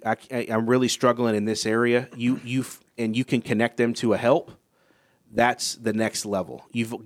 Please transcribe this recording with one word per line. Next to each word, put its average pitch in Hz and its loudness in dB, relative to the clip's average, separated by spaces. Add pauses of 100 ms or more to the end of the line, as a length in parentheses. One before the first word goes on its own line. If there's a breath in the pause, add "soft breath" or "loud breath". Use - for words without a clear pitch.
I 110 0
c-, - -20 (240)
I, - -2
I'm 113 0
really 127 4
struggling 120 2
in 104 0
this 110 -2
area," 120 2
you, 120 -2
you 123 -2
f-, - -10 (160)
and 110 -2
you 123 0
can 120 0
connect 117 -2
them 117 2
to 113 0
a 92 2
help, 123 2 (800)
that's 117 0
the 113 -2
next 110 -2
level. 104 -4
You've, 117 -2 (120)